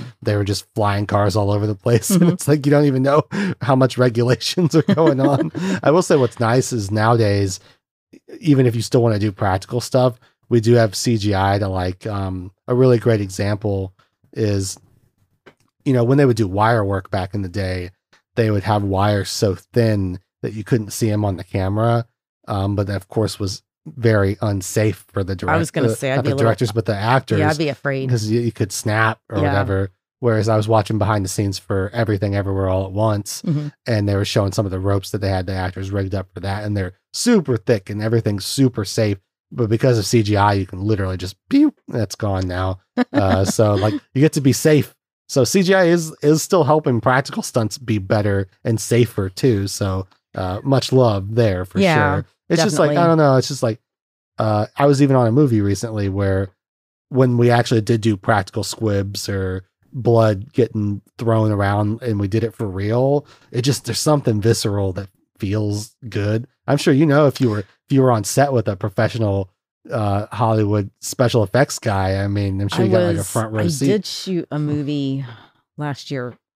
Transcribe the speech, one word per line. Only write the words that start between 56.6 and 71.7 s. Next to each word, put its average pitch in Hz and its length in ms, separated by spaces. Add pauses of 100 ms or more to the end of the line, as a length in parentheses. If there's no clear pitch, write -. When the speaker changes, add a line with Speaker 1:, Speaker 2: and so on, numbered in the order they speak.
Speaker 1:
when 127 300
we 120 120
actually 117 300
did 110 200
do 107 160
practical 101 460
squibs 101 680
or 95 360 (280)
blood 113 600
getting 104 480 (160)
thrown 110 340
around 104 500
and 113 160
we 101 100
did 107 160
it 110 100
for 113 120
real, 120 600 (240)
it 127 120
just, 131 220
there's 113 160
something 135 400
visceral 101 540
that 98 140 (300)
feels 104 560 (140)
good. 107 380 (200)
I'm 143 120
sure, 143 160
you 139 120
know, 147 200
if - 140
you 127 100
were, 104 100
if - 300
you 135 120
were 127 100
on 107 120
set 139 280
with 117 160
a 101 80
professional, 104 760 (400)
uh, 104 420
Hollywood 107 580 (100)
special 120 420
effects 123 360